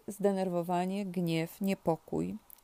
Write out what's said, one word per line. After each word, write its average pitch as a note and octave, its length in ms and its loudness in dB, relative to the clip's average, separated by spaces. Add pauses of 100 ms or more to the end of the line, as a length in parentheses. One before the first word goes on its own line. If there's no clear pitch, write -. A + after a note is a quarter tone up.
zdenerwowanie, F#3 1000 0
gniew, E3+ 540 0
niepokój F#3 760 -2 (280)